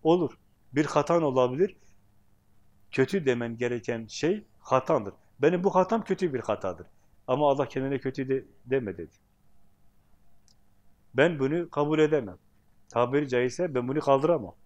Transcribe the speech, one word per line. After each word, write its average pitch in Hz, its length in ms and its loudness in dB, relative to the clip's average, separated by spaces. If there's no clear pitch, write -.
Olur. 165 360 2
Bir 147 120 2
hatan 160 380 2
olabilir. 131 540 2
Kötü 143 360 0
demen 120 320 -2
gereken 120 480 -6
şey 185 380 -4
hatandır. 127 540 -2
"Benim 175 260 2
bu 190 100 0
hatam 185 300 2
kötü 180 300 -4
bir 120 60 -2
hatadır." 95 460 -4
Ama 143 240 2
Allah 135 180 0
kendine 135 300 -4
kötü 131 300 -6
de, 135 160 -2
deme 120 320 -2
dedi. 82 200 -14
"Ben 156 240 4
bunu 156 320 -2
kabul 147 280 0
edemem. 147 400 0
Tabiri 131 400 0
caizse 127 460 -2
ben 123 140 -2
bunu 143 120 -2
kaldıramam. 139 540 2